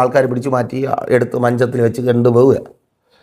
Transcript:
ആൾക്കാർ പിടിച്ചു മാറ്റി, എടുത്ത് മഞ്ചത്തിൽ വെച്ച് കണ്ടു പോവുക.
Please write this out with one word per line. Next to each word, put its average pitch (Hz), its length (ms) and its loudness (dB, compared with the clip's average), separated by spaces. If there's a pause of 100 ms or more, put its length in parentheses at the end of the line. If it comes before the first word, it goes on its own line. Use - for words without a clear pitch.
ആൾക്കാർ 127 300 2
പിടിച്ചു 123 220 -4
മാറ്റി, 123 240 -4 (380)
എടുത്ത് 123 280 0
മഞ്ചത്തിൽ 120 420 0
വെച്ച് 113 220 -2
കണ്ടു 120 280 0
പോവുക. 123 220 4 (640)